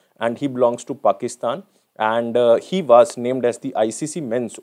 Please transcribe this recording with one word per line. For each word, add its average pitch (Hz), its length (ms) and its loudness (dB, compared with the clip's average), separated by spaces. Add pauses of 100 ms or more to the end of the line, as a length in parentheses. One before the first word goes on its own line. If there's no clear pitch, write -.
(200)
and 117 160 -2
he 143 120 -4
belongs 123 360 0
to 120 100 -8
Pakistan. 117 680 -4 (340)
And, 113 400 -2
uh, 120 200 4
he 185 260 -4
was 120 340 6
named 123 280 -2
as 120 140 -2
the 139 180 -10
I 110 140 0
C 151 160 -8
C 170 140 -10
Men's 120 420 -6